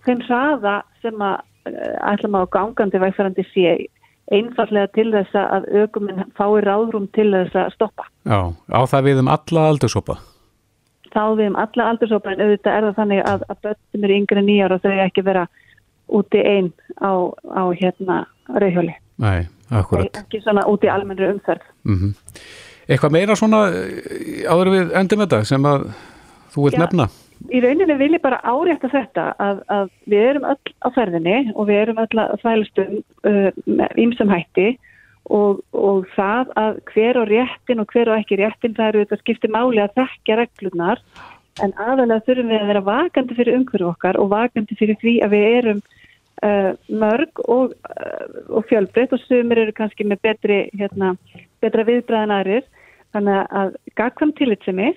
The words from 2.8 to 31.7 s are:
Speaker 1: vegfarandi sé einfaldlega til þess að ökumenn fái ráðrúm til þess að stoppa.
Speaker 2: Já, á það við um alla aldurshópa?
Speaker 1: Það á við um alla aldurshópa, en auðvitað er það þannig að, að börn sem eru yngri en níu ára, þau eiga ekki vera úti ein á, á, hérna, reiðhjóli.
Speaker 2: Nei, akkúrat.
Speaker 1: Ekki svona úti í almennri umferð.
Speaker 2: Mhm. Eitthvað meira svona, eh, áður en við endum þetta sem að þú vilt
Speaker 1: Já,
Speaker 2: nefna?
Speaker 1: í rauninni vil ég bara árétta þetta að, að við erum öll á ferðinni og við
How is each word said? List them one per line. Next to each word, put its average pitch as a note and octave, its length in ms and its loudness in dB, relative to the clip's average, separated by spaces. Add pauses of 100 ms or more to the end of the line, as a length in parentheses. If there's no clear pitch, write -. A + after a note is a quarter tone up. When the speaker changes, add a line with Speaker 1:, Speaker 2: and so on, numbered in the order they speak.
Speaker 1:
vegfarandi F#3+ 480 -2
sé E3+ 400 0 (420)
einfaldlega G#3 640 0
til A3 200 0
þess G3 200 -2
að G3 400 -2
ökumenn G3+ 600 -2
fái G#3 300 2
ráðrúm G#3 480 0
til G#3+ 200 2
þess F#3 240 0
að F#3 200 0
stoppa. - 300 -4 (160)
Speaker 2:
Já, F#2+ 320 0 (120)
á - 180 0
það C3+ 220 2
við C#3 140 4
um C3 100 2
alla D#3 400 2
aldurshópa? B2+ 500 -2 (840)
Speaker 1:
Það - 180 -2
á A3 140 0
við G#3+ 100 2
um G3 100 -2
alla A3 280 -2
aldurshópa, G#3+ 480 0
en F#3+ 80 -4
auðvitað G#3 340 2
er G#3+ 80 0
það G#3 140 -2
þannig G3+ 280 0
að, G3 180 -2
að - 200 -12
börn G#3+ 160 -8 (140)
sem G#3 120 -4
eru G3 100 4
yngri G3+ 240 0
en G3+ 80 2
níu G3+ 180 4
ára, F#3 140 0
þau G3 120 0
eiga F#3+ 160 0
ekki F#3 180 -2
vera F#3+ 220 0 (640)
úti G3+ 360 2
ein G3 280 2 (220)
á, G3 180 -2 (340)
á, - 160 -4 (100)
hérna, F3+ 540 -2 (200)
reiðhjóli. F3+ 480 0 (220)
Speaker 2:
Nei, F2+ 320 0 (220)
akkúrat. - 420 0
Speaker 1:
Ekki G#3 300 -10
svona G3+ 240 2
úti G#3 200 2
í F#3+ 60 2
almennri F#3+ 340 -2
umferð. F#3+ 380 -4 (200)
Speaker 2:
Mhm. G2+ 280 0 (720)
Eitthvað C#3+ 260 2
meira G3 240 4
svona, G#3+ 300 4
eh, - 800 -6
áður F3+ 220 4
en F#3+ 80 4
við F3+ 180 0
endum G3 300 2
þetta B2+ 200 2
sem C3+ 180 0
að C#3+ 260 2 (640)
þú C#3+ 120 -2
vilt C#3 100 2
Speaker 1:
Já, - 40 2
Speaker 2:
nefna? E3 300 2 (420)
Speaker 1:
í B3+ 100 2
rauninni D4 380 2
vil C#4+ 140 2
ég E4+ 100 0
bara C4 200 0
árétta C#4+ 480 -2
þetta F#3 460 -4
að, G3+ 300 -4
að G3+ 240 -2 (160)
við G#3 160 2
erum C4+ 220 2
öll - 320 -4
á - 140 -6
ferðinni G#3 640 0
og G#3+ 140 -2
við G#3 140 4